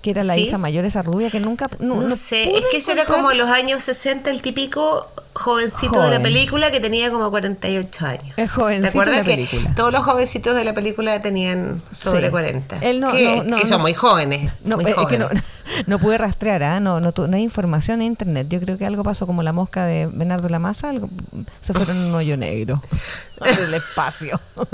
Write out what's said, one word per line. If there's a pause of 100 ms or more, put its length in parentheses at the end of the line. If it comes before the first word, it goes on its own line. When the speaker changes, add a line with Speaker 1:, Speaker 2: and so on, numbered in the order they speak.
Speaker 1:
que
era
la
Speaker 2:
Sí.
Speaker 1:
hija
mayor,
esa
rubia
que
nunca, (100)
no,
Speaker 2:
No
Speaker 1:
no
Speaker 2:
sé,
Speaker 1:
pude
Speaker 2:
es
que
ese
era
Speaker 1:
encontrar
Speaker 2:
como
los
años
sesenta,
el
típico (220)
jovencito
de
la
Speaker 1:
Joven.
Speaker 2:
película
que
tenía
como
cuarenta
y
ocho
años.
Speaker 1:
El
jovencito
Speaker 2:
¿Te
acuerdas
Speaker 1:
de
la
Speaker 2:
que (140)
Speaker 1:
película.
Speaker 2:
todos
los
jovencitos
de
la
película
tenían
sobre
Speaker 1:
Sí.
Speaker 2:
cuarenta?
Speaker 1:
Él
no,
Speaker 2:
Que,
Speaker 1:
no,
no,
Speaker 2:
que
son
Speaker 1:
no.
Speaker 2:
muy
jóvenes, (100)
Speaker 1:
No,
Speaker 2:
muy
Speaker 1:
es (120)
que
no,
Speaker 2:
jóvenes. (220)
Speaker 1:
<laughs>
no
pude
rastrear,
¿ah?
No,
no
tu-,
no
hay
información
en
internet.
Yo
creo
que
algo
pasó
como
la
mosca
de
Bernardo
Lamasa,
algo, (540)
se
fueron
en
un
hoyo
negro.
<laughs> (520)
En
el
espacio. (340)